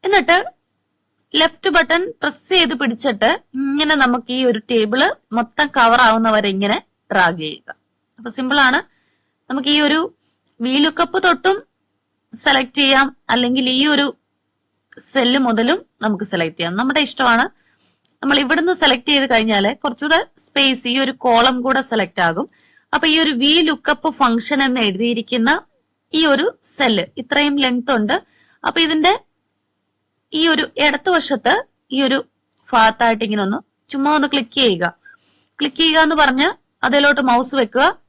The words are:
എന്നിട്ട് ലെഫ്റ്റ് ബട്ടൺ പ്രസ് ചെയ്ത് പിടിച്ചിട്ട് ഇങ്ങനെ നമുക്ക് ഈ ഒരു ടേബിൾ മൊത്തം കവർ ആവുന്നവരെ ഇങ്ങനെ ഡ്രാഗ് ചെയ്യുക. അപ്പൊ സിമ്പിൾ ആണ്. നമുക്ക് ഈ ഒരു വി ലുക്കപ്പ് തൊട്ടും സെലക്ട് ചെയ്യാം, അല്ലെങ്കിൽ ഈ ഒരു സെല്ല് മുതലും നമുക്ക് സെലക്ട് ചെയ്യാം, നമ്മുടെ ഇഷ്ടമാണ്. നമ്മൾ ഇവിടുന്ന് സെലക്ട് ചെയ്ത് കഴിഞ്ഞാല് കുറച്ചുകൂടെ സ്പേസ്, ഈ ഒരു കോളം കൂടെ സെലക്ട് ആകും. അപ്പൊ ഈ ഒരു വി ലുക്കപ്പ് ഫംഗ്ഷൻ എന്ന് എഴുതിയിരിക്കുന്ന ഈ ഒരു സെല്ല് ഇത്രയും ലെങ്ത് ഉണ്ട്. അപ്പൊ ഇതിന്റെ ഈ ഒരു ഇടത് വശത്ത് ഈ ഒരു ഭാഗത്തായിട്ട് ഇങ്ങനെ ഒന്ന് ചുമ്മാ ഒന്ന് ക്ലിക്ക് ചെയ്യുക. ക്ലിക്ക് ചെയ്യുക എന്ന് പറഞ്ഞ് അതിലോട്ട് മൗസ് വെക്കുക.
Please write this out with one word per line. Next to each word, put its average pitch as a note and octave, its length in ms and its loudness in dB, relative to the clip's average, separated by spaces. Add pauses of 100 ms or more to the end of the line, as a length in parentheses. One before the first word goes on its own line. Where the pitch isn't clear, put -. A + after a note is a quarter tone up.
എന്നിട്ട് F#4+ 420 2 (880)
ലെഫ്റ്റ് D#4+ 340 0
ബട്ടൺ E4+ 440 0 (100)
പ്രസ് - 260 -8
ചെയ്ത് E4+ 240 2
പിടിച്ചിട്ട് B3 680 -2 (120)
ഇങ്ങനെ C#4+ 420 -2
നമുക്ക് B3 340 0
ഈ B3+ 160 -2
ഒരു A3 160 0 (100)
ടേബിൾ A#3+ 440 0 (160)
മൊത്തം A#3+ 360 -2
കവർ A#3+ 340 2
ആവുന്നവരെ A3 480 2
ഇങ്ങനെ G3+ 340 -2 (280)
ഡ്രാഗ് F3+ 280 0
ചെയ്യുക. - 360 -12 (420)
അപ്പൊ A3+ 140 -14
സിമ്പിൾ C4 280 -2
ആണ്. C4+ 220 2 (680)
നമുക്ക് C4+ 180 -4
ഈ D4 120 2
ഒരു D#4 320 -2 (480)
വി B3+ 160 -2
ലുക്കപ്പ് E4+ 460 0
തൊട്ടും F#4 400 0 (720)
സെലക്ട് C4+ 440 -2
ചെയ്യാം, C4+ 400 2 (120)
അല്ലെങ്കിൽ B3 400 0
ഈ C4 180 0
ഒരു C#4+ 280 0 (840)
സെല്ല് B3+ 420 0
മുതലും A#3+ 460 0 (160)
നമുക്ക് G3+ 220 -4
സെലക്ട് E3 340 -4
ചെയ്യാം, E3+ 180 -6
നമ്മുടെ C4 240 -2
ഇഷ്ടമാണ്. B3+ 500 0 (760)
നമ്മൾ C#4 160 2
ഇവിടുന്ന് D#4+ 340 0
സെലക്ട് C#4+ 360 0
ചെയ്ത് C4+ 220 2
കഴിഞ്ഞാല് A3 440 0
കുറച്ചുകൂടെ D4+ 500 -2 (120)
സ്പേസ്, C4 500 -2
ഈ B3 120 -2
ഒരു C4+ 120 0
കോളം B3 500 2
കൂടെ C4 200 0
സെലക്ട് G#3 400 -4
ആകും. F3 280 -2 (440)
അപ്പൊ D#4 140 0
ഈ D#4 120 2
ഒരു D#4 120 0
വി C#4+ 300 2
ലുക്കപ്പ് D#4 480 -2
ഫംഗ്ഷൻ B3+ 540 0
എന്ന് B3+ 180 0
എഴുതിയിരിക്കുന്ന A#3 800 0 (520)
ഈ D#4+ 120 2
ഒരു D4+ 380 0
സെല്ല് A3 400 -2 (140)
ഇത്രയും C#4+ 400 -2
ലെങ്ത് B3 340 -2
ഉണ്ട്. A#3+ 480 -2 (280)
അപ്പൊ - 140 -2
ഇതിന്റെ E4 380 2 (1120)
ഈ D#4+ 140 0
ഒരു D#4 200 0 (100)
ഇടത് D4 320 0
വശത്ത് E4 560 0 (260)
ഈ C4 100 -2
ഒരു C4+ 240 0 (480)
ഭാഗത്തായിട്ട് A3+ 500 2
ഇങ്ങനെ G#3 200 -2
ഒന്ന് - 480 -8
ചുമ്മാ C#4+ 240 0
ഒന്ന് D4 120 0
ക്ലിക്ക് C#4+ 260 -4
ചെയ്യുക. F#3+ 400 0 (640)
ക്ലിക്ക് D4 160 -4
ചെയ്യുക D#4+ 240 2
എന്ന് D#4+ 160 2
പറഞ്ഞ് C#4+ 360 2 (340)
അതിലോട്ട് C#4+ 360 2
മൗസ് B3+ 340 0
വെക്കുക. C4+ 420 0 (120)